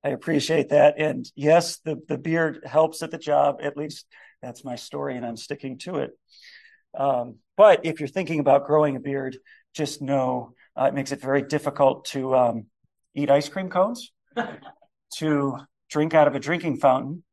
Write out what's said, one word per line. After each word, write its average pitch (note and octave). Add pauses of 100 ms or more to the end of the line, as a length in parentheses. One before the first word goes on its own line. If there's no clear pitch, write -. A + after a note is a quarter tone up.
I D3
appreciate D3
that. D3
And C#3+
yes, D#3+
the, D#3+
the -
beard D#3+
helps D#3+
at D#3+
the E3
job. C#3+
At C#3+
least D3 (340)
that's B2
my B2
story, C#3+
and B2
I'm A#2
sticking C3
to F3
it. C3 (840)
Um, B2 (180)
but G3
if D#3+
you're D3
thinking D#3+
about C#3
growing D3+
a B2+
beard, C#3 (360)
just D3
know, B2+ (220)
uh, C3
it C#3+
makes C3+
it C#3
very C3+
difficult C#3+
to, C3
um, A#2 (460)
eat C#3+
ice C#3+
cream F#3+
cones, G#3 (240)
<laughs> -
to C#3+ (340)
drink D#3
out D3+
of C3+
a C#3
drinking D#3+
fountain C3 (100)